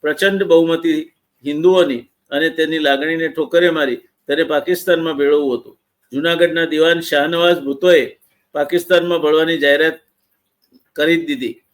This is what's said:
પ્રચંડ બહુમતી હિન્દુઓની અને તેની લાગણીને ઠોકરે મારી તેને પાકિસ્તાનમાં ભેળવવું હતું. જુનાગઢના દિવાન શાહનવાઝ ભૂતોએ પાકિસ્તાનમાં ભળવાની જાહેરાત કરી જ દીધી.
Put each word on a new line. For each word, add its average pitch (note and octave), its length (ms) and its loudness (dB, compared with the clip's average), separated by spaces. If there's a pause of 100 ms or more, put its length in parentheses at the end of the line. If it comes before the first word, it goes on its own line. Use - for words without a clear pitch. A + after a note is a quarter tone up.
પ્રચંડ F#3+ 420 -2
બહુમતી E3 680 2 (340)
હિન્દુઓની D3+ 640 0 (220)
અને D#3 200 -2
તેની D#3+ 280 -4
લાગણીને D#3 500 -2
ઠોકરે E3+ 420 0
મારી C#3+ 260 -2
તેને - 480 -6
પાકિસ્તાનમાં E3 720 -2
ભેળવવું C#3+ 440 0
હતું. - 180 -20 (340)
જુનાગઢના E3 520 0
દિવાન D#3+ 360 2
શાહનવાઝ E3 580 0
ભૂતોએ C#3 600 0 (340)
પાકિસ્તાનમાં E3+ 680 0
ભળવાની D#3 400 0
જાહેરાત D3 340 2 (1000)
કરી D#3+ 240 0
જ E3 100 -4
દીધી. B2+ 340 -8 (120)